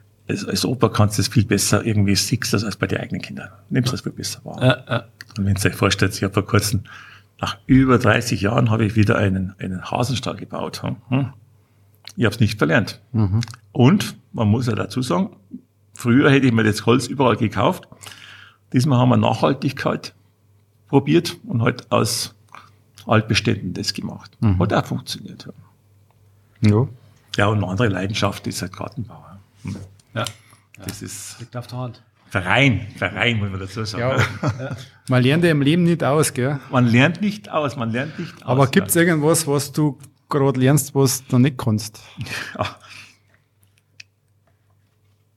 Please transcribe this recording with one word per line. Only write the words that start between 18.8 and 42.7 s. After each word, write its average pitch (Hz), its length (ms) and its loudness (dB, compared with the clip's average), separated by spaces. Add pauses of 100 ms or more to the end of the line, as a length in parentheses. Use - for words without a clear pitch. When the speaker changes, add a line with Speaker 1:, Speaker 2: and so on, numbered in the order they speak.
Speaker 1:
haben 127 100 4
wir 113 80 4
Nachhaltigkeit - 960 -2 (760)
probiert 147 560 2
und 120 160 -2
halt 123 300 -2
aus - 440 -2 (720)
Altbeständen 104 640 0
das 92 200 -6
gemacht. - 480 -12
Speaker 3:
Mhm. 101 180 4
Speaker 1:
Hat - 140 0
auch - 120 0
funktioniert. - 640 -12 (1120)
Ja. 107 80 6
Speaker 3:
Ja. 104 180 4 (500)
Speaker 1:
Ja, 101 100 2
und 107 120 2
eine 85 80 -2
andere 101 200 0
Leidenschaft 98 600 -2
ist - 140 -8
halt 90 120 -10
Gartenbau. - 500 -12 (400)
Hm. 101 120 -8 (400)
Speaker 2:
Ja. 107 100 -4 (580)
Speaker 1:
Das - 200 -12
ist - 360 -14
Speaker 2:
Liegt 120 160 -16
auf 120 120 -10
der 127 100 -12
Hand. 123 260 -10 (260)
Speaker 1:
Verein, 104 640 2
Verein, 107 440 -2
muss 98 120 -4
man 95 80 -8
dazu 107 260 -8
sagen. 117 360 -2 (200)
Speaker 3:
Ja. 131 340 -6 (320)
Man 127 160 2
lernt 151 200 2
ja 170 80 4
im 147 100 2
Leben 160 220 4
nicht 170 200 2
aus, 139 300 2
gell? 135 260 -2 (120)
Speaker 1:
Man 123 160 4
lernt 131 340 4
nicht - 280 -4
aus, 147 260 -2
man 117 160 -4
lernt 139 280 -6
nicht 165 180 -12
aus, - 120 -8
Speaker 3:
Aber 131 180 4
gibt's - 280 0
Speaker 1:
ja. 170 60 6
Speaker 3:
irgendwas, 165 460 2
was 143 240 -2
du 151 260 0 (300)
grad 135 300 2
lernst, 143 380 2
was 135 300 2
du 131 100 -2
noch 123 60 6
nicht 127 160 2
kannst? - 440 -2 (560)
Speaker 1:
Ja. - 180 -6 (2500)